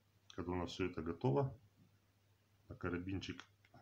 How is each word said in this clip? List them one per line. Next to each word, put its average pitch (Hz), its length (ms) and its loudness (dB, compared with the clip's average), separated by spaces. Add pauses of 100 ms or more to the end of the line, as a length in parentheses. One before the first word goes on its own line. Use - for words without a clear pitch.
(340)
когда 87 180 -2
у 90 40 2
нас 87 160 0
все 92 140 2
это 87 160 -2
готово, 135 540 2 (1120)
на - 60 -12
карабинчик 92 720 -2 (380)